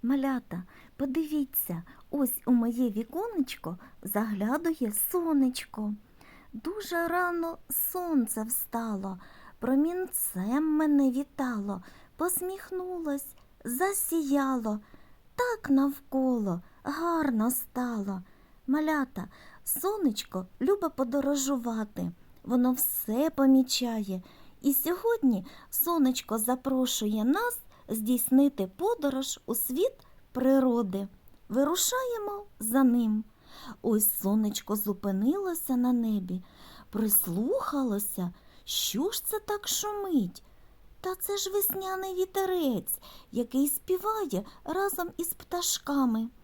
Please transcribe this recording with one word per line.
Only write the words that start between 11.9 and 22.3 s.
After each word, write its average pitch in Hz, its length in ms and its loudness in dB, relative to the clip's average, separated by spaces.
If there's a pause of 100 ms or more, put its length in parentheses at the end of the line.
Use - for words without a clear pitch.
посміхнулось, 359 1120 -4 (380)
засіяло, 269 1160 0 (540)
так 466 360 -2
навколо 262 920 2 (220)
гарно 294 680 0
стало. 214 720 -4 (440)
Малята, 302 640 0 (360)
сонечко 285 840 -2 (140)
любить 381 360 0
подорожувати, 247 1160 0 (320)